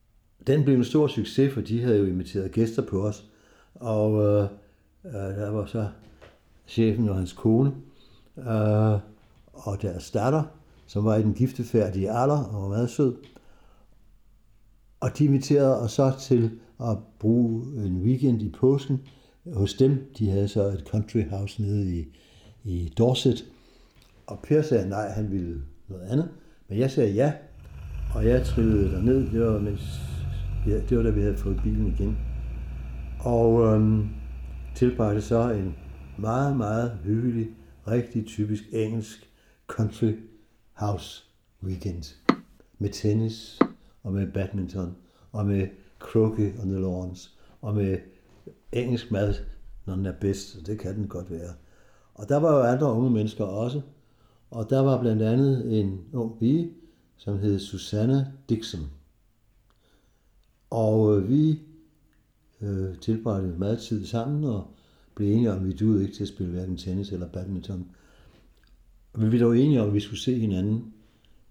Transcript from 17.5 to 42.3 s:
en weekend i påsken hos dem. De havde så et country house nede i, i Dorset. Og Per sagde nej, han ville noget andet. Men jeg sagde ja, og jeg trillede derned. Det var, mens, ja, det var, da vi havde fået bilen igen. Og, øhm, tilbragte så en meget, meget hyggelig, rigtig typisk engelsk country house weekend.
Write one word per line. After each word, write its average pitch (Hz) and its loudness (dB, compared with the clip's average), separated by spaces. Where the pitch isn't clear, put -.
en 90 0
weekend 123 2
i 101 -4
påsken 135 2
hos 101 0
dem. 135 2
De 107 2
havde 101 2
så 101 0
et 98 -2
country 107 0
house 101 -6
nede 101 0
i, 78 -4
i 87 -4
Dorset. 123 2
Og 101 -12
Per 151 2
sagde 113 2
nej, 101 -4
han 101 -4
ville 85 -4
noget 92 -12
andet. 139 0
Men 98 -2
jeg 131 2
sagde 110 2
ja, 139 2
og 110 0
jeg 120 4
trillede 107 2
derned. 117 2
Det 113 2
var, 110 2
mens, 101 -2
ja, 107 2
det 123 4
var, 113 4
da 113 4
vi 104 2
havde 101 0
fået 95 -2
bilen 107 0
igen. 101 -2
Og, 117 6
øhm, 107 4
tilbragte 110 2
så 117 2
en 95 -4
meget, 131 0
meget 113 -2
hyggelig, 113 0
rigtig 117 -2
typisk 104 -4
engelsk 110 -4
country 110 0
house - -8
weekend. 90 -8